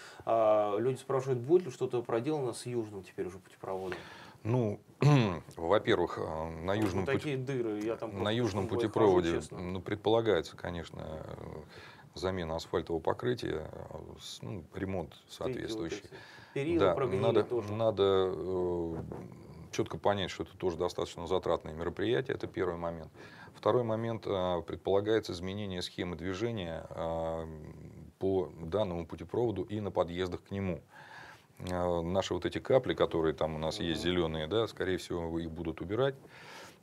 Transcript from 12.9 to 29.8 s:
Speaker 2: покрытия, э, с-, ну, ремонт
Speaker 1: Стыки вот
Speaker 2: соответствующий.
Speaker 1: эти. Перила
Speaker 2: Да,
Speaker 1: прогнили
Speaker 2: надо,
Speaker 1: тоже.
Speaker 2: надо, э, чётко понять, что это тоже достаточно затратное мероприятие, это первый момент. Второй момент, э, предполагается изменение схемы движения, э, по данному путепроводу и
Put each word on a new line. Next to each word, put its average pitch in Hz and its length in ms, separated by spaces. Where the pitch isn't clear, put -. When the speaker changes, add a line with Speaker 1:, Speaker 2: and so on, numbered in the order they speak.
Speaker 2:
покрытия, 98 720
э, - 280
с-, - 220
ну, 113 220
ремонт 92 400
Speaker 1:
Стыки - 440
вот 110 200
Speaker 2:
соответствующий. - 140
Speaker 1:
эти. - 180
Перила 156 260
Speaker 2:
Да, 90 160
Speaker 1:
прогнили 120 260
Speaker 2:
надо, 113 220
Speaker 1:
тоже. 113 300
Speaker 2:
надо, 98 600
э, 87 720
чётко - 260
понять, 101 340
что - 120
это - 140
тоже 87 200
достаточно 87 500
затратное 82 460
мероприятие, 95 640
это 90 120
первый 90 300
момент. 85 320
Второй 113 300
момент, 113 440
э, 90 380
предполагается 101 680
изменение 92 480
схемы 90 340
движения, 90 760
э, 82 560
по 95 300
данному 85 440
путепроводу 98 580
и 104 180